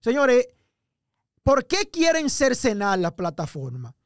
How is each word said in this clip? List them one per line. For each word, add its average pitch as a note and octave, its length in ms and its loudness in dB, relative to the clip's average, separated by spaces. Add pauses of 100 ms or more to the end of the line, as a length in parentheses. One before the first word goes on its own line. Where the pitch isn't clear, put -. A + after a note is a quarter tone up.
Señores, B3+ 460 2 (960)
¿por C4+ 240 2
qué G4+ 240 -2
quieren D#4+ 400 0
cercenar G#3 680 0
la F3+ 160 -4
plataforma? C3 880 -10